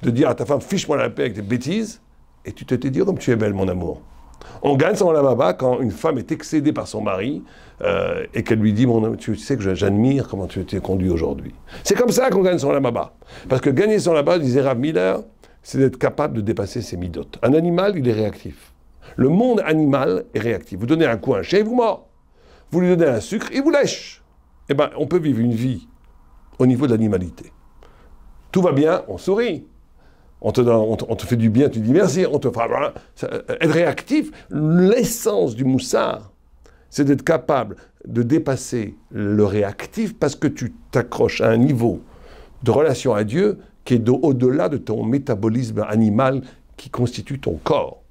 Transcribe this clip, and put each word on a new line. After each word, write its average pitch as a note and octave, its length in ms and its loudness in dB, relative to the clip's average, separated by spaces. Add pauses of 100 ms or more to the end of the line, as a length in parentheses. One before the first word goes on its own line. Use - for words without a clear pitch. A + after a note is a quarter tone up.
de C3 80 0
dire C3 180 2
à A#2 60 0
ta A#2+ 100 -6
femme, « C#3 160 0
Fiche-moi E3 340 -4
la A#2+ 140 0
paix C#3+ 140 -4
avec B2 100 -4
tes G#2 80 -10
bêtises », B2+ 600 -4 (440)
et - 60 -12
tu - 140 -16
te, B2+ 100 -2
te B2+ 120 -4
dis, « C3+ 180 -2
Comme F#3 120 -2
tu - 140 -2
es A#2+ 40 4
belle, G#2 200 0
mon F#2+ 120 -2
amour. » F2+ 340 -6 (600)
On C#3+ 140 2
gagne E3 200 2
son G3 120 2
olam D#3 180 4
haba C3+ 280 2
quand B2+ 280 0
une A#2 100 -2
femme D3+ 280 -2
est - 120 -8
excédée D#3 400 -2
par - 160 -6
son G#2+ 140 -8
mari, G#2+ 400 -4 (420)
euh, F2+ 400 -2 (100)
et A2+ 100 -2
qu'elle A2 160 0
lui G#2+ 140 4
dit, « A#2 140 2
Mon A2+ 160 2
homme, A2+ 140 -2
tu - 180 -6
sais C3+ 220 -4
que A2 40 -6
je, F#2+ 140 0
j'admire G#2 520 0
comment G2 200 -8
tu F#2 160 -8
t'es F#2+ 160 -6
conduit F#2 300 -2
aujourd'hui. » C#2+ 440 -4 (300)
C'est - 100 2
comme A#3+ 160 2
ça B3+ 200 2
qu'on F#3+ 120 2
gagne F#3 160 2
son C3+ 120 0
olam C#3+ 160 2
haba. A2+ 280 -4 (360)
Parce B2+ 120 2
que D3 80 2
gagner G3+ 300 2
son E3 120 0
olam D3 160 2
haba, F3 120 4
disait C3+ 220 2
Rav C3 180 0
Miller, F3+ 400 0 (420)
c'est - 160 -8
d'être C3 200 2
capable C#3+ 380 -2
de A2+ 60 -4
dépasser G#2 400 -4
ses - 140 -10
midotes. F2 480 -10
Un B2 100 4
animal, F3 440 2
il C3 100 0
est A#2+ 60 2
réactif. - 580 -6 (440)
Le C3 140 4
monde A3 360 2
animal D#3 680 0
est A2+ 60 -2
réactif. G#2 400 -6
Vous G#2+ 60 -6
donnez D#3+ 200 2
un A#2 120 0
coup B2 180 -2
à G2 40 -2
un F2+ 40 -6
chien, F3 160 0
il G#3+ 60 2
vous A3+ 100 -4
mord. A#3 320 -2 (640)
Vous E3+ 100 0
lui F3+ 80 2
donnez E3+ 200 4
un A2+ 120 0
sucre, - 320 -6
il C4 80 0
vous D4 100 2
lèche. - 500 -2 (480)
Eh C#3 40 2
ben, C#3+ 240 2
on C#3+ 100 -2
peut F3 120 0
vivre C#3+ 200 0
une A#2+ 140 2
vie A#2 340 -4 (720)
au C3 60 4
niveau B2+ 200 2
de B2+ 60 2
l'animalité. G#2 600 -2 (1000)
Tout F#3 100 2
va E3+ 100 4
bien, D#3 360 2
on F#2+ 100 -8
sourit. G3 480 -2 (760)
On A2 100 -2
te B2+ 100 2
donne, A#2+ 140 4
on A2 220 2
te, - 100 -6
on A2+ 80 -2
te - 100 -10
fait A#2+ 120 0
du A2+ 120 4
bien, B2+ 200 4
tu A2+ 100 -6
dis A2 120 0
merci, F3+ 400 4
on C#3+ 80 0
te C3+ 120 0
fera, A#2 160 -2
voilà. B2+ 260 -2 (220)
Ça, - 160 -8
euh, A2+ 100 -6 (200)
être D#3+ 100 2
réactif, F3 600 0 (200)
l'essence F3+ 1040 2
du B2 80 -4
moussard, B2+ 680 -2 (560)
c'est C#3+ 160 0
d'être C#3 180 2
capable C3+ 540 0 (280)
de A2+ 160 -2
dépasser B2 760 -2 (160)
le G#2 340 2
réactif G2+ 720 -4
parce D3 180 -2
que - 120 -2
tu B2 260 -6 (180)
t'accroches - 500 -2
à A2+ 80 2
un A2+ 80 4
niveau A#2+ 440 2 (640)
de A#2 80 2
relation C3+ 420 2
à G#2 100 0
Dieu E3+ 360 0 (260)
qui B2 100 2
est A#2+ 40 6
de, A2 120 2
au-delà C3 580 2
de C#3+ 80 -4
ton A2+ 260 -4
métabolisme A2+ 840 -2
animal A2+ 540 2 (340)
qui - 140 -20
constitue A#2+ 500 -4
ton F2+ 240 -4
corps. A2 480 -4